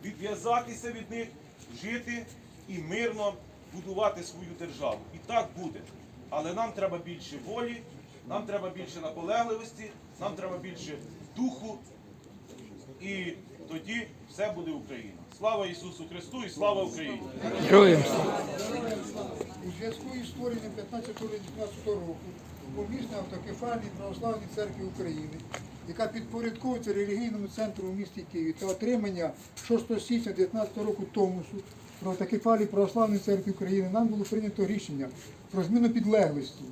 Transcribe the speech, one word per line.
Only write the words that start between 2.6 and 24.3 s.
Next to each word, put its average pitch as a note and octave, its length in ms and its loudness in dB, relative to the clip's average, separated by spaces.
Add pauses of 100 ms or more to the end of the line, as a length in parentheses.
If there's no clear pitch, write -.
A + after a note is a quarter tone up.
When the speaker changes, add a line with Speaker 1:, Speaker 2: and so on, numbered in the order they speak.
Speaker 1:
і F#3 80 -6
мирно G#3 560 0 (400)
будувати F#3 500 0
свою E3+ 260 -10 (100)
державу. C3+ 400 -4 (160)
І - 20 -12 (100)
так A3+ 220 2 (100)
буде. E3 220 -6 (480)
Але D#3 240 -2
нам A3+ 180 0
треба F#3 260 0
більше D#3+ 480 -10
волі, A#3 360 -4 (460)
нам G3+ 180 -2
треба F#3+ 240 -2
більше F3 320 -10
наполегливості, G3+ 880 -2 (280)
нам F3 160 -4
треба F3+ 220 -6
більше D#3 400 -8 (380)
духу, A3 420 -2 (1200)
і F#3 320 -4 (340)
тоді G3+ 400 -6 (220)
все G#3 220 -2
буде E3+ 200 -4
Україна. A2+ 420 -8 (240)
Слава G#3 300 2
Ісусу E3 440 -8
Христу F3+ 320 -8
і F#3+ 60 -6
слава G3 340 4
Україні! C#3+ 380 -4 (400)
Speaker 2:
Героям F3 420 12
слава! - 360 4 (1300)
Speaker 3:
У F3+ 40 -4
зв'язку A3+ 500 -6
із A#3+ 80 -8
створенням A#3 460 -4
п'ятнадцятого A3 540 -6
грудня G#3 100 -4 (160)
п'ятнадцятого G#3+ 400 -2
року E3+ 220 -4 (580)
помісної A3 440 -4
автокефальної G3+ 800 -4
православної G#3+ 580 -4